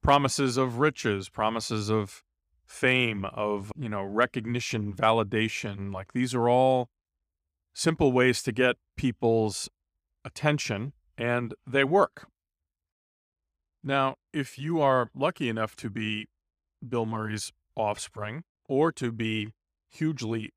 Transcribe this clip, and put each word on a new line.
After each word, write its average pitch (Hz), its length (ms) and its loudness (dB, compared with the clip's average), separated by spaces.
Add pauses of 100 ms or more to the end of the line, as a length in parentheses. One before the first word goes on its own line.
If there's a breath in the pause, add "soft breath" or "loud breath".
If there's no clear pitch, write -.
Promises 139 540 4
of 127 220 0
riches, 110 500 0
promises 107 600 -2
of 107 320 -2 (440)
fame, 123 580 0
of, 104 520 -4
you 127 120 -8
know, 104 160 -4
recognition, 113 880 -2
validation. 107 1000 0
Like, 95 200 -12
these 123 240 -2
are 120 120 2
all 127 400 4 (840)
simple 160 380 2
ways 127 320 4
to 120 80 -2
get 123 240 2 (200)
people's 113 720 0 (560)
attention, 135 680 -2 (260)
and 120 340 -2 (140)
they 135 160 2
work. 165 460 2 (1500)
Now, 139 320 0 (180)
if 147 240 -6
you 156 240 -2
are 131 360 4
lucky 147 320 0
enough 110 300 -2
to 113 120 -8
be 107 380 -4 (600)
Bill 113 180 0
Murray's 107 440 -6 (240)
offspring, 107 680 -6 (240)
or 151 240 2
to 120 180 -4
be 110 380 -4 (400)
hugely 117 680 -4